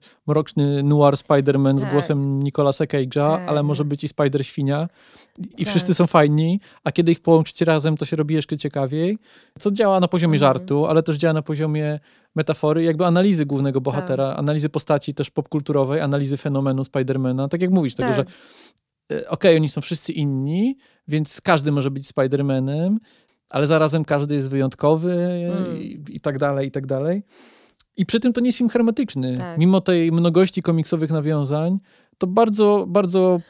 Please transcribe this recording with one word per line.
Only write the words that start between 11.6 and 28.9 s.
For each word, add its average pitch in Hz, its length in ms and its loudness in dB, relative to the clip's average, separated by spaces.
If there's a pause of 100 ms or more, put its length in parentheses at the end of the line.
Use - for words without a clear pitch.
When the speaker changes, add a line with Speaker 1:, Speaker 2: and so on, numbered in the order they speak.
Speaker 1:
metafory, 156 480 0
jakby 165 220 0
analizy 175 400 2
głównego 139 340 0
Speaker 2:
Tak. 131 40 -2
Speaker 1:
bohatera, 135 520 -2
analizy 147 340 -2
postaci 147 440 -2
też 143 160 -4
popkulturowej, 143 720 -2
analizy 143 360 -2
fenomenu 135 460 -2
Spidermana. 131 640 -2
Tak 170 140 -4
jak 180 100 0
mówisz, 165 240 0
tego, - 140 -2
Speaker 2:
Tak. - 80 0 (920)
Speaker 1:
że, 76 80 -4
e, - 120 -10
okej, 165 260 4
oni 156 140 2
są 147 120 -6
wszyscy - 320 -4
inni, 151 640 -2 (300)
więc 151 340 -4
każdy 151 300 0
może 139 200 0
być 139 160 -8
Spidermanem, 139 920 -2 (500)
ale 143 180 0
zarazem 156 380 2
każdy 147 300 -2
jest 135 140 -2
wyjątkowy 147 640 0 (380)
Speaker 2:
Mm. 180 300 -6
Speaker 1:
i, 151 280 -14
i 147 100 -14
tak 143 180 -4
dalej, 139 300 -2
i - 40 -10
tak 135 160 -6
dalej. 151 360 -2 (720)
I 196 80 0
przy 226 140 0
tym 240 140 0
to 240 80 -4
nie 247 60 0
jest 240 100 0
film 240 120 0
hermetyczny. 208 680 0